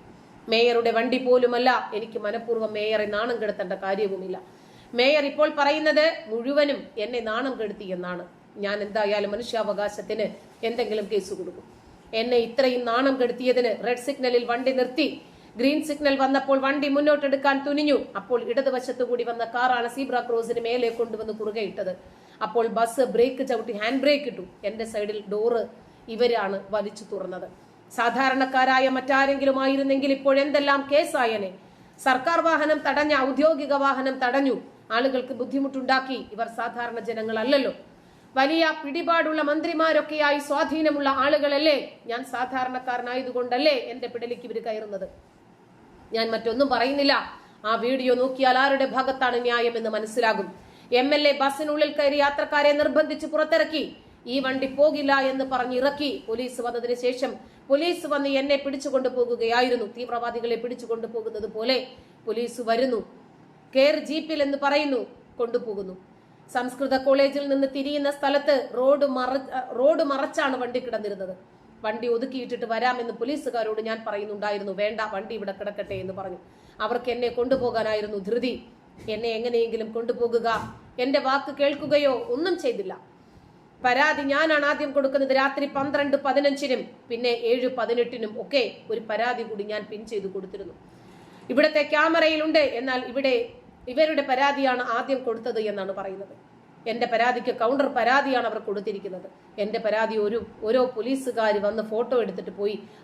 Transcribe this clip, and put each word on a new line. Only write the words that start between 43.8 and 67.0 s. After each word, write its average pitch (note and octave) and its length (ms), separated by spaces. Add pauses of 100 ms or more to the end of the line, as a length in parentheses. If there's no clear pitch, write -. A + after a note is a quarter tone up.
പിടലിക്ക് A#3+ 380
ഇവര് A3 180
കയറുന്നത്? G#3+ 460 (1040)
ഞാൻ A3+ 180
മറ്റൊന്നും A3+ 380
പറയുന്നില്ല. C4+ 600 (340)
ആ A3 100
വീഡിയോ B3+ 400
നോക്കിയാൽ B3+ 420
ആരുടെ C4+ 280
ഭാഗത്താണ് C4 560
ന്യായം A#3+ 360
എന്ന് A3 120
മനസ്സിലാകും. G#3+ 800 (240)
എം C4 200
എൽ D4 140
എ C#4+ 120
ബസ്സിനുള്ളിൽ D4 540
കയറി C#4+ 220
യാത്രക്കാരെ C#4+ 560
നിർബന്ധിച്ച് D4+ 560
പുറത്തിറക്കി. D#4 680 (300)
ഈ B3+ 140
വണ്ടി C4+ 280
പോകില്ല C#4 480
എന്ന് C4+ 300
പറഞ്ഞ് B3+ 320
ഇറക്കി. C#4 500
പോലീസ് A#3+ 340
വന്നതിന് A#3+ 340
ശേഷം B3+ 380 (340)
പോലീസ് D#4+ 400
വന്ന് C#4 220
എന്നെ C#4 260
പിടിച്ചുകൊണ്ടു C4+ 540
പോകുകയായിരുന്നു, A#3+ 760
തീവ്രവാദികളെ A#3 720
പിടിച്ചുകൊണ്ടു A3+ 520
പോകുന്നത് G#3+ 460
പോലെ B3 340 (380)
പോലീസ് A#3 360
വരുന്നു, A#3 480 (640)
"കേറ് D4 240
ജീപ്പിൽ" D4+ 440
എന്ന് C#4 200
പറയുന്നു, C#4 420 (320)
കൊണ്ടുപോകുന്നു. G3+ 680 (480)
സംസ്കൃത C4 500